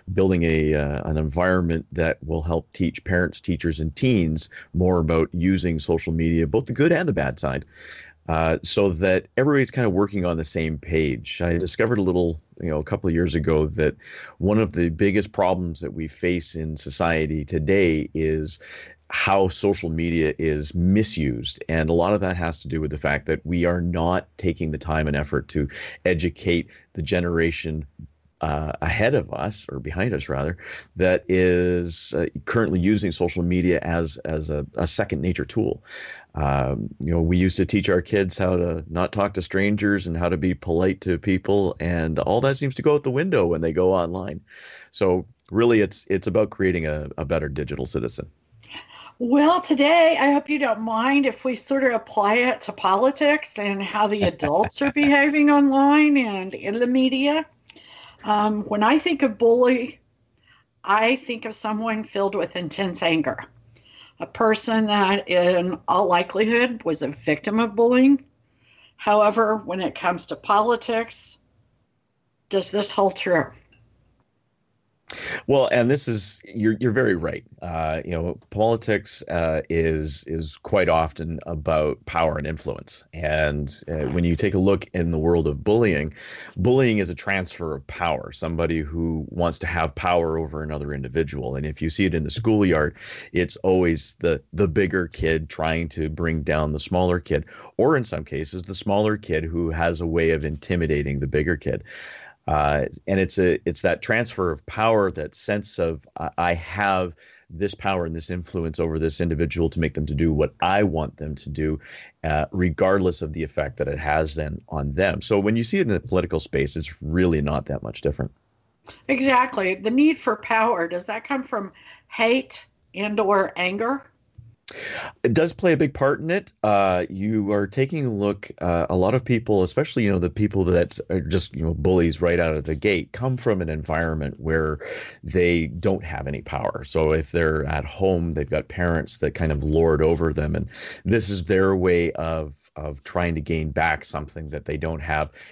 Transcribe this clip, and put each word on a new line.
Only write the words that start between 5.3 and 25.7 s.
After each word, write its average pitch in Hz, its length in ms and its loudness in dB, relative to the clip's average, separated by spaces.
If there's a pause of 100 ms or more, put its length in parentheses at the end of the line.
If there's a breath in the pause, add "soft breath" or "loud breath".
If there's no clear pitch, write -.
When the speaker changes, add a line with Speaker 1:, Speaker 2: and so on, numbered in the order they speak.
Speaker 1:
using 87 460 0
social 82 340 -2
media, 82 340 2
both 90 200 0
the 123 60 -4
good 156 200 2
and 165 160 0
the 113 40 2
bad 69 260 -2
side, 69 260 -4 (640 loud breath)
uh, 80 320 2
so 101 280 2
that 92 360 2 (100)
everybody's 135 360 2
kind 123 160 0
of 95 60 2
working 101 320 0
on 85 120 0
the 80 60 -2
same 80 340 -2
page. 76 640 -2
I 85 160 0
discovered 110 400 0
a 101 60 2
little, 87 360 0 (220)
you 87 60 -6
know, 78 100 -2
a 76 60 -4
couple 98 240 -4
of 82 80 0
years 82 180 0
ago 78 340 2
that 76 280 0 (420 loud breath)
one 101 220 2
of 92 140 0
the 85 160 0
biggest 101 420 0
problems 90 480 0
that - 140 -8
we 80 140 -8
face 87 460 -2
in 78 240 -6
society 80 680 -2
today 82 680 2
is 78 460 -2 (500 loud breath)
how 98 380 2
social 95 420 0
media 80 480 0
is 76 380 -2
misused. 87 920 0
And 80 200 2
a 85 40 2
lot 85 200 4
of 104 60 2
that 92 160 0
has 85 280 -4
to - 40 -12
do 80 140 -4
with 76 100 -4
the 78 60 -6
fact 71 300 -2
that 80 180 0
we 85 180 0
are 87 160 2
not 85 480 -2 (100)
taking 82 340 -2
the 76 60 -4
time 78 300 -2
and 73 80 0
effort 73 320 -2
to 71 220 -2 (340 loud breath)